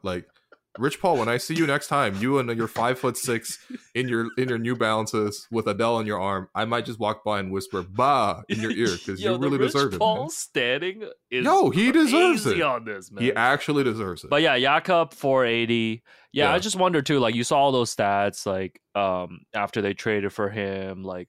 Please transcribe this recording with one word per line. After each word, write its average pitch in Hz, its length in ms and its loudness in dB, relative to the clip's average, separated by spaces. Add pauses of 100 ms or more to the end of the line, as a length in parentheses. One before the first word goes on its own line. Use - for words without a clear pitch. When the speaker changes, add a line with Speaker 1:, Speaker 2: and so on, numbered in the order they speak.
Speaker 1:
like, 90 240 -6 (500)
Rich 135 240 -2
Paul, 170 160 4
when 113 100 0
I 120 100 2
see 160 180 -4
you 165 120 2
next 143 200 0
time, 131 340 0
you 131 180 2
and 120 160 -2
your 113 120 0
five-foot-six 120 920 -2 (380)
in 127 120 -2
your, 117 300 -2
in 127 100 0
your 117 120 -2
New 120 180 -2
Balances 110 760 0
with 110 160 -2
Adele 113 280 2
on 110 100 -2
your 104 160 -2
arm, 95 340 -2
I 104 100 -2
might 117 200 -2
just 117 140 -10
walk 107 260 -2
by 104 140 0
and 95 120 -6
whisper 95 300 -4
"Bah" 104 640 0
in 107 140 -4
your 110 100 -2
ear 117 160 0
Speaker 2:
<laughs> 90 180 -4
Speaker 1:
'cause 95 140 -6
Speaker 2:
Yo, 104 140 0
Speaker 1:
you 120 60 -2
Speaker 2:
the - 60 -
Speaker 1:
really 139 120 0
Speaker 2:
Rich 127 160 0
Speaker 1:
deserve 139 220 0
it, - 40 -4
Speaker 2:
Paul 220 220 0
Speaker 1:
man. 302 80 -8
Speaker 2:
standing 160 800 -4 (220)
is 127 120 0
Speaker 1:
Yo, 370 280 4
he 226 200 4
deserves 311 520 4
Speaker 2:
crazy 170 160 2
Speaker 1:
it. 160 40 2
Speaker 2:
on 120 220 -2
this, 101 260 -10
man. 104 120 -4
Speaker 1:
He 123 100 2
actually 143 500 2
deserves 104 400 -2
it. - 60 -14
Speaker 2:
But 143 140 4
yeah, 143 160 4
Jakob, 160 540 2
four 135 300 2
eighty. 117 600 0 (280)
Yeah, 143 200 2
I - 20 2
Speaker 1:
Yeah. 180 60 2
Speaker 2:
just 190 180 -4
wonder 180 240 4
too, 143 180 2
like, 117 140 2
you 120 100 0
saw 151 140 2
all 139 140 4
those 123 220 2
stats, 101 520 0
like, 95 340 -4 (140)
um, 90 460 -2 (160)
after 104 260 -2
they 98 140 -2
traded 104 360 -2
for 101 180 -4
him, 98 540 -6
like, 92 260 -10